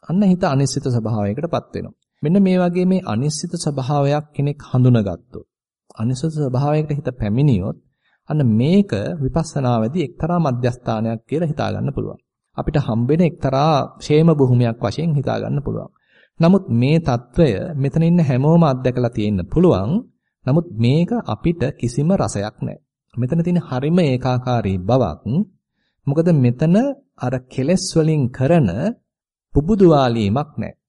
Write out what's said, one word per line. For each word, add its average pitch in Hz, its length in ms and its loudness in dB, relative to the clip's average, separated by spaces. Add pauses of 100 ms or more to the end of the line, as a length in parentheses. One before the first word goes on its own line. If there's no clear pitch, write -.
අන්න 180 180 0
හිත 185 220 4
අනිශ්චිත 139 420 0
ස්වභාවයකටපත් 117 840 -2
වෙනවා. 90 240 -10 (240)
මෙන්න 156 200 0
මේ 185 200 4
වගේ 180 280 0
මේ 185 180 0
අනිශ්චිත 147 500 -4
ස්වභාවයක් 143 720 -2
කෙනෙක් 143 340 -4
හඳුනගත්තොත්, 120 840 2 (460)
අනිශ්චිත 127 420 -4
ස්වභාවයකට 147 580 -2
හිත 143 200 -6
පැමිණියොත් 117 680 0 (500)
අන්න 151 200 -2
මේක 156 440 2 (240)
විපස්සනාවේදී 131 880 -2
එක්තරා 165 340 -4
මධ්‍යස්ථානයක් 120 840 -2
කියලා 160 260 -4
හිතා 110 220 -4
ගන්න 107 200 -6
පුළුවන්. 107 280 -8 (380)
අපිට 151 220 -4
හම්බෙන 123 420 0
එක්තරා 151 540 0 (200)
ක්ෂේම 156 360 2
භූමියක් 123 480 2
වශයෙන් 147 340 -4
හිතා 123 260 -2
ගන්න 117 220 -4
පුළුවන්. 110 300 -8 (500)
නමුත් 190 300 4
මේ 127 280 2
තත්ත්බය 143 500 0 (260)
මෙතන 139 280 -2
ඉන්න 175 180 2
හැමෝම 147 420 4
අත්දැකලා 127 500 0
තියෙන්න 104 320 -2
පුළුවන්. 123 460 2 (560)
නමුත් 165 280 0
මේක 131 360 0 (140)
අපිට 165 380 -4 (100)
කිසිම 147 400 -4
රසයක් 107 460 -4
නැහැ. 104 200 -10 (360)
මෙතන 127 260 -2
තියෙන 175 200 0
හරිම 143 380 -2
ඒකාකාරී 127 840 0
බවක්. 101 440 0 (840)
මොකද 160 280 0
මෙතන 139 420 2 (400)
අර 127 180 -6 (120)
කෙලෙස් 160 440 -2
වලින් 156 380 2
කරන 143 400 2 (840)
පුබුදුවාලීමක් 143 1000 2
නැහැ. 90 260 -10 (100)